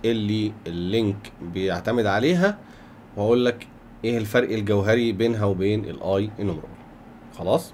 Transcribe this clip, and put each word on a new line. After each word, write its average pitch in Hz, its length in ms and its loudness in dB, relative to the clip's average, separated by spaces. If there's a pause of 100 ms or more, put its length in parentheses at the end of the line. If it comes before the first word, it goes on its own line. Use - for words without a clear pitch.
اللي 107 480 0 (140)
اللينك 98 640 -2 (100)
بيعتمد 95 640 -2
عليها، 175 520 2 (580)
وهقول 117 280 2
لك 120 220 -2 (380)
إيه 117 140 0
الفرق 117 320 2
الجوهري 107 640 2
بينها 107 320 0
وبين 101 400 2
ال - 180 -10
اي 101 280 0 (100)
انومرابل. 85 280 -4 (680)
خلاص؟ 110 360 0